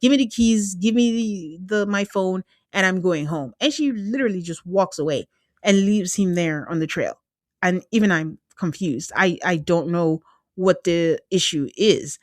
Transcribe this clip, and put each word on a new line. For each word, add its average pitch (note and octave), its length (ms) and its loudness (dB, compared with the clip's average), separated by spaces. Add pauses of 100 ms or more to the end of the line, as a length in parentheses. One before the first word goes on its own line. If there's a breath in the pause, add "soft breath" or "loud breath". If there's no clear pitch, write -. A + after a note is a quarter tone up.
Give B3 100 4
me C#4+ 60 4
the C4+ 100 2
keys, G#3+ 480 2
give G#3 200 0
me A3 640 -2
the, F#3 180 -8
the, G#3 80 0
my G3+ 200 -2
phone, F#3 380 -2 (300)
and G3 120 2
I'm F#3 160 2
going E3+ 260 0
home. D3 320 -6
And D4 140 0
she D4 180 -2
literally G#3+ 500 -2
just E3+ 240 -10
walks F#3 340 0
away D3 280 -2 (360)
and G3 220 4
leaves G3+ 300 0
him F#3 200 0
there D#3+ 340 -2
on E3+ 100 -4
the D#3+ 80 0
trail. C3+ 320 -4 (420)
And F3+ 300 0
even G#3+ 200 4
I'm D#3+ 280 -2 (180)
confused. D#3 580 -4
I, F3+ 300 2
I F3+ 120 0
don't E3 320 0
know E3+ 320 0 (340 soft breath)
what F#3 280 2
the E3+ 360 2 (100)
issue D#3+ 480 0
is. E3+ 460 2